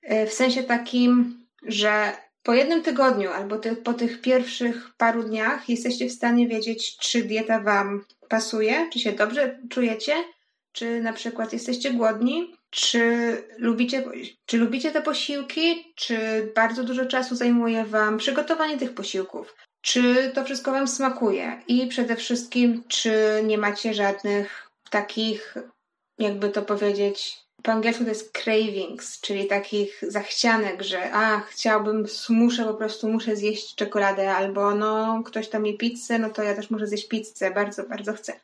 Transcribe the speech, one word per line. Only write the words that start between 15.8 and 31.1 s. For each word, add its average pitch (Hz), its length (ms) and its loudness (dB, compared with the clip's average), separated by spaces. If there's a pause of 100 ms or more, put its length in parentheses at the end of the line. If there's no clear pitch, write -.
czy 220 580 -2
bardzo 233 300 2
dużo 254 220 -2
czasu 254 300 -2
zajmuje 233 480 4
wam 214 340 2
przygotowanie 294 600 0
tych 247 160 -4
posiłków, - 640 -8 (240)
czy 247 540 4
to 269 100 -2
wszystko 269 280 -4
wam 269 160 0
smakuje 208 800 -2
i 247 180 4
przede 233 300 -2
wszystkim, 240 720 0
czy 214 560 2
nie 214 140 2
macie 208 360 -2
żadnych 202 720 0 (220)
takich, 214 640 -2 (640)
jakby 202 300 0
to 202 140 -2
powiedzieć, 202 800 0 (220)
po 226 100 2
angielsku 226 320 2
to 226 40 -2
jest 214 240 -6
cravings, 214 880 -2
czyli 196 260 -4
takich 202 640 -2
zachcianek, 208 720 0
że 185 300 -4